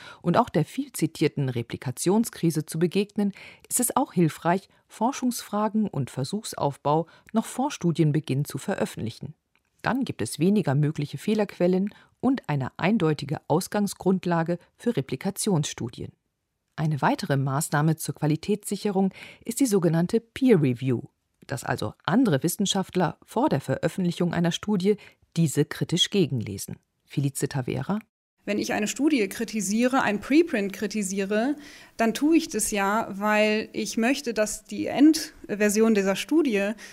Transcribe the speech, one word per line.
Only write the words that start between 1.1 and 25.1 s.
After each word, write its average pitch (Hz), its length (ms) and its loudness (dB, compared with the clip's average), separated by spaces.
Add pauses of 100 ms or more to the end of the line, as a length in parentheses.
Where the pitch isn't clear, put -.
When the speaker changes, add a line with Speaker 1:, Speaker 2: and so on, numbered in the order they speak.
Speaker 1:
Replikationskrise 156 1160 -2
zu - 140 -8
begegnen, 196 540 0 (340)
ist - 140 -2
es - 160 -2
auch 277 160 -2
hilfreich, 175 560 0 (180)
Forschungsfragen 214 1000 -4
und 135 200 -4
Versuchsaufbau 147 960 -4 (260)
noch 220 120 0
vor 269 260 -4
Studienbeginn 147 760 0
zu - 120 -8
veröffentlichen. - 760 -6 (480)
Dann 240 240 -2
gibt - 160 -6
es - 180 -6
weniger 175 360 4
mögliche 147 420 0
Fehlerquellen 196 720 0 (320)
und 254 260 0
eine 139 300 -2
eindeutige 160 720 0
Ausgangsgrundlage 175 1080 0 (200)
für - 180 -2
Replikationsstudien. - 1160 -4 (640)
Eine 151 240 0
weitere 185 340 0
Maßnahme 151 640 0
zur - 180 -6
Qualitätssicherung 190 1000 -2 (300)
ist - 160 -4
die 277 60 4
sogenannte 180 560 2
Peer 233 400 4
Review, 127 400 0 (440)
dass - 200 -8
also - 280 -4 (120)
andere 185 380 4
Wissenschaftler 185 840 -2
vor - 240 0
der 147 100 2
Veröffentlichung 175 720 -2
einer 170 200 2
Studie 208 420 2 (400)